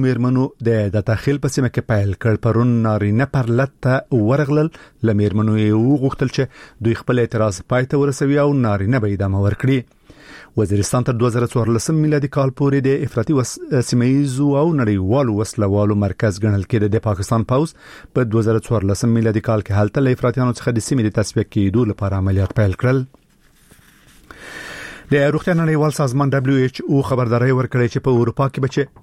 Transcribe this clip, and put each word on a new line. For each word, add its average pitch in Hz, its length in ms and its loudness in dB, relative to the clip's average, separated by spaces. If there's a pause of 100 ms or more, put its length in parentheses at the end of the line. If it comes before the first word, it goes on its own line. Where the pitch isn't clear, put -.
میرمنو 127 400 2 (240)
د، - 20 2 (240)
د 107 140 0
تخیل 127 340 0
په 139 140 -2
سیمه 131 120 2
کې - 220 -2
پیل 101 320 0
کړ. 110 120 2 (100)
پرون 117 260 2 (160)
نارینه 107 480 0
پرلت 127 380 0 (100)
ته 127 120 2 (340)
ورغلل. 147 400 0 (340)
له 110 100 2
میرمنو 104 460 0
یې 107 140 2
وغوښتل 131 640 0
چې 139 60 0 (440)
دوی 117 140 2
خپل 127 180 -2
اعتراض 107 500 0
پای 127 240 0
ته 151 60 0
ورسوي 143 460 0
او 147 100 2
نارینه 110 440 0
به 104 140 0
ادامه 98 320 0
ورکړي. 127 340 0 (760)
وزیرستان 104 480 0
تر 131 80 -2
دوه 120 180 0
زره 120 160 0
څوارلسم 117 480 0
میلادي 151 420 0
کال 135 220 2
پورې 139 280 2
د - 20 4 (180)
افراطي 117 320 -2
وس-، - 200 -4 (300)
سیمه 123 180 2
ییزو 135 420 2 (120)
او 156 60 2 (120)
نړیوالو 107 600 2
وسلوالو 104 540 0
مرکز 101 460 0
ګڼل 101 300 0
کېده. 107 240 2
د - 100 0
پاکستان 104 480 -2
پوځ 147 160 2 (460)
په 127 100 2
دوه 113 240 0
زره 110 200 2
څوارلسم 101 400 0 (100)
میلادي 113 320 0
کال 110 100 2
کې 104 200 -6
هلته 104 200 0
له 131 100 2
افراطیانو 123 480 0
څخه - 140 -2
د 117 60 -2 (100)
سیمې 135 180 0
د 107 40 0 (100)
تصفیه 107 340 -2
کېدو 101 260 2 (120)
لپاره 98 220 -4 (100)
عملیات 95 360 0
پیل 98 220 2
کړل. 127 160 2 (2000)
د 139 40 4
روغتیا 147 400 2
نړیوال 156 420 2
سازمان 139 360 0
دبلیو 135 300 2
ایچ 127 200 -2
او 147 260 2
خبرداری 120 420 0
ورکړی 127 420 0
چې 135 140 -4
په 139 40 2 (100)
اروپا 120 280 0
کې - 140 -6
به 135 120 0
چې 143 80 0 (200)